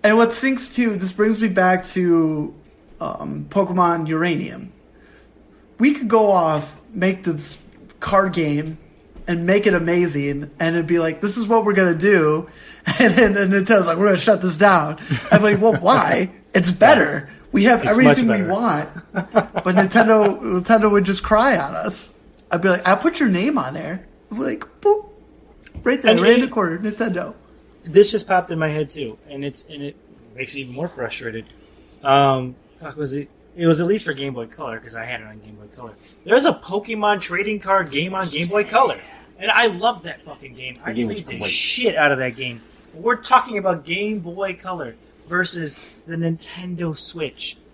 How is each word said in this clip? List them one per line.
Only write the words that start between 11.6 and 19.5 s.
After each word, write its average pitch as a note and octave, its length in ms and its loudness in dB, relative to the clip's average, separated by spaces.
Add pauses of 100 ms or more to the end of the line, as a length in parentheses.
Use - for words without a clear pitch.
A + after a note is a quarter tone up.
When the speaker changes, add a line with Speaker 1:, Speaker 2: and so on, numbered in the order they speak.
Speaker 1:
we're G3+ 100 2
gonna F#3 200 4
do," E3 540 2 (240)
<laughs> - 260 -6
and G#3+ 160 4
then G#3 220 4
and G3 160 0
Nintendo's G3 340 4
like, E3 120 -2
"We're G3+ 80 2
gonna G3 120 4
shut G#3 220 2
this F3+ 160 -2
down." E3 420 4 (320)
I'm F3+ 120 6
like, G#3 180 4
"Well, A3 160 4
why? F#3 580 2
Speaker 2:
<laughs> - 60 -20 (120)
Speaker 1:
It's F3+ 200 2
better. A3+ 580 4 (220)
We G3 120 2
have A#3+ 180 4
Speaker 2:
It's - 80 0
Speaker 1:
everything A#3+ 360 6
Speaker 2:
much A3 140 2
Speaker 1:
we F#3 40 0
Speaker 2:
better. E3+ 80 -2
Speaker 1:
want." F#3+ 360 -2 (240)
But F#3 640 -2